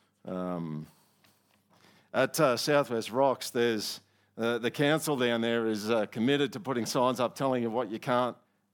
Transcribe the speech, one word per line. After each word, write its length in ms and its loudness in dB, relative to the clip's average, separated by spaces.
Um, 640 -8
at, 260 2
uh, 160 4
Southwest 560 0
Rocks, 380 2
there's, 500 0
uh, 200 0
the 140 -2
council 460 0
down 240 2
there 260 0
is, 240 -2
uh, 160 2
committed 460 0
to 80 -10
putting 240 -4
signs 340 0
up 160 -2
telling 260 0
you 80 -2
what 220 -4
you 80 -6
can't 380 0